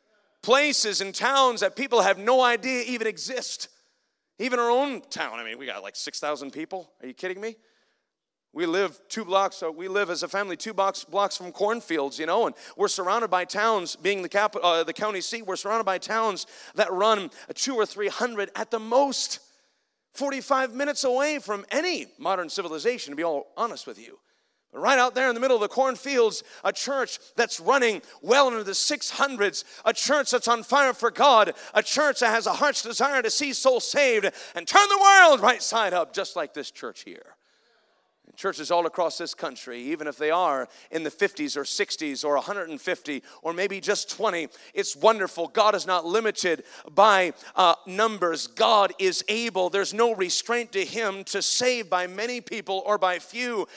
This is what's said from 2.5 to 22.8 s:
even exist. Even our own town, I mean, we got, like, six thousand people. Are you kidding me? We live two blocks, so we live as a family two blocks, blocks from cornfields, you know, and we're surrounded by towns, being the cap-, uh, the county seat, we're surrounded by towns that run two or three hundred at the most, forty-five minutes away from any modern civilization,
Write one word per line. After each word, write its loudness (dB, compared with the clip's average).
even -4
exist. -8
Even -2
our 2
own 0
town, -8
I -10
mean, -10
we -16
got, -8
like, -12
six -10
thousand -6
people. -12
Are -14
you -14
kidding -10
me? -10
We -4
live -2
two -8
blocks, 0
so -6
we -10
live -2
as -4
a -6
family -4
two -10
blocks, -2
blocks -2
from -12
cornfields, -2
you -6
know, 2
and -6
we're 0
surrounded -2
by 0
towns, -2
being -2
the -8
cap-, 0
uh, 2
the -4
county -4
seat, -8
we're -4
surrounded -2
by -2
towns -2
that 0
run 2
two -4
or 2
three -6
hundred -4
at -8
the -2
most, 0
forty-five -2
minutes -4
away 0
from -8
any -4
modern -4
civilization, -6